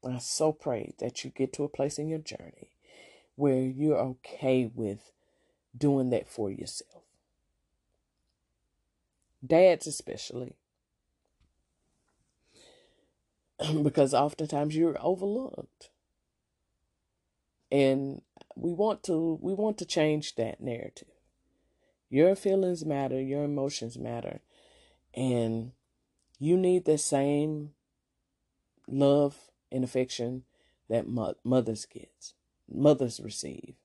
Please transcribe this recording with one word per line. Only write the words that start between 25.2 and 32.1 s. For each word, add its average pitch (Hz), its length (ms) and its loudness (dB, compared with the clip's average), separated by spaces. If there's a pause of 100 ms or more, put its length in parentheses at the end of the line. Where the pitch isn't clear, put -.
you 160 180 2
need 180 280 2
the 151 140 4
same 147 720 0 (1160)
love 143 500 4 (360)
and 131 120 -2
affection 127 600 -4 (440)
that 113 180 0
mo-, 113 280 -2 (100)
mothers 113 400 2
gets, - 500 -20 (380)